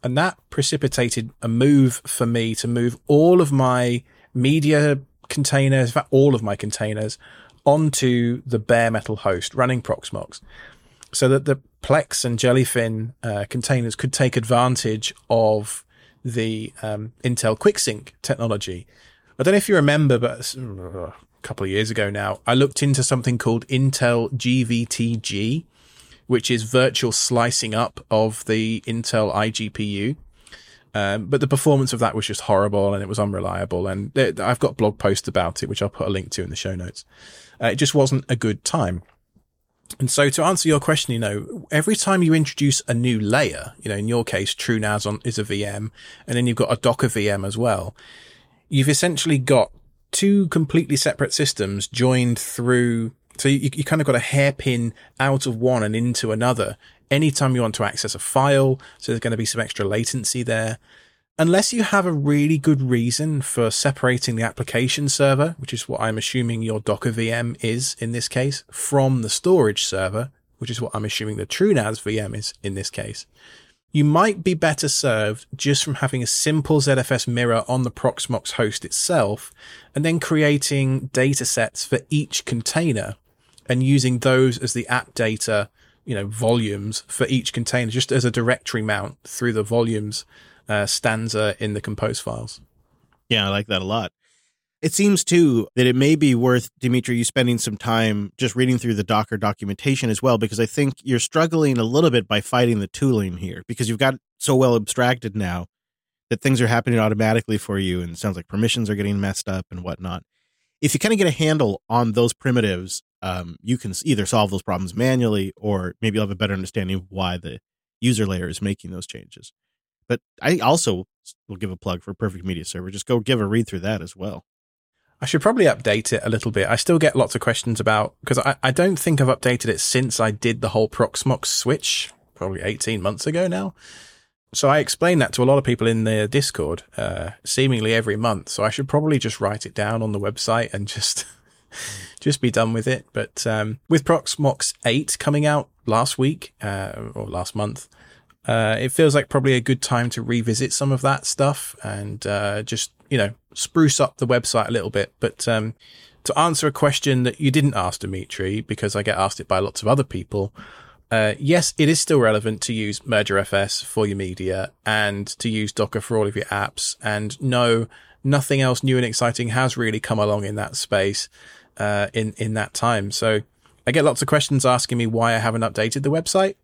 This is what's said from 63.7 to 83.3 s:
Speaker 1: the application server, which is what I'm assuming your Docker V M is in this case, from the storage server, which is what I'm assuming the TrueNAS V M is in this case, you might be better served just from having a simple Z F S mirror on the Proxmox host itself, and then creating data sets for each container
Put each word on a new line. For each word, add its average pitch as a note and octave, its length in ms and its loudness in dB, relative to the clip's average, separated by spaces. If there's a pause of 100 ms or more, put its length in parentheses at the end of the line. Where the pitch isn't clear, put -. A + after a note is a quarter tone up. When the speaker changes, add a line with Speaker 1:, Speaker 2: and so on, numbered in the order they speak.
Speaker 1:
the A2+ 80 -2
application B2+ 640 -2
server, C#3 500 2
which C3 140 -10
is - 140 -8
what A2+ 140 -6
I'm A2 160 -2
assuming A#2 460 -2
your A2 160 -2
Docker G#2+ 320 -2
V A2+ 200 -2
M A#2 280 -4
is A#2 400 -2
in A#2 140 -4
this A#2+ 140 -4
case, C#3 440 -2
from C3 500 0
the G#2+ 80 -4
storage C#3+ 560 2
server, G2 460 -4 (260)
which A#2+ 140 -8
is A#2 100 -6
what A2 140 -6
I'm G#2+ 100 -4
assuming G#2+ 320 -4
the F#2+ 80 -6
TrueNAS B2 560 2
V G#2+ 180 -2
M G#2 140 -6
is G#2 200 -8 (100)
in G2 100 -4
this F#2+ 160 -6
case, - 380 -10 (640)
you D3 120 4
might F3+ 400 4
be F3+ 120 0
better D#3 320 0
served A2 580 -2 (100)
just C#3 280 0
from C#3+ 120 -4
having C3 280 -2
a A#2 40 -4
simple D3+ 540 0
Z C#3 120 2
F C3 180 0
S B2 160 0
mirror A#2+ 400 2
on C3 160 0
the A#2+ 80 -2
Proxmox - 640 -4
host G#2+ 320 -2
itself, G#2+ 640 -2 (420)
and C#3+ 120 -2
then E3 140 2
creating C#3 920 2
data C3 320 2
sets - 400 -2
for - 140 -2 (100)
each - 360 -2
container A#2 720 -2 (500)